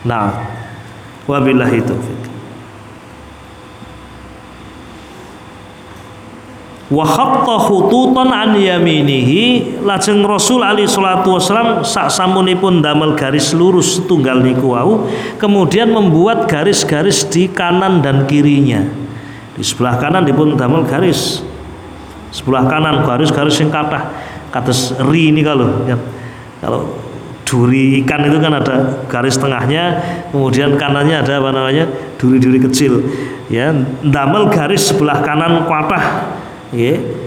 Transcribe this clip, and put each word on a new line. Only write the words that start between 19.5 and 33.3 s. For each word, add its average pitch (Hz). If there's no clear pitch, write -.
Di 104
sebelah 120
kanan 165
dipun 147
damel 139
garis. 143
Sebelah 131
kanan 156
garis-garis 147
sing 156
kathah, 151
kados 127
ri 156
nika 151
lho, 123
ya. 123
Kalau 131
duri 131
ikan 147
itu 147
kan 151
ada 131
garis 127
tengahnya, 139
kemudian 139
kanannya 143
ada 139
apa 135
namanya, 135
duri-duri 127
kecil, 127